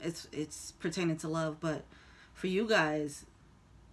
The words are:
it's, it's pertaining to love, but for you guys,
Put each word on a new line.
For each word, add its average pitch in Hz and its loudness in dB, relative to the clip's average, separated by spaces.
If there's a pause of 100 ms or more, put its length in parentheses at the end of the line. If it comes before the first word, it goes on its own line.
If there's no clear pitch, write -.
it's, - -6
it's - -6
pertaining 165 0
to 165 -6
love, 160 -2
but 156 -2 (500)
for - -2
you 196 2
guys, 151 2 (680)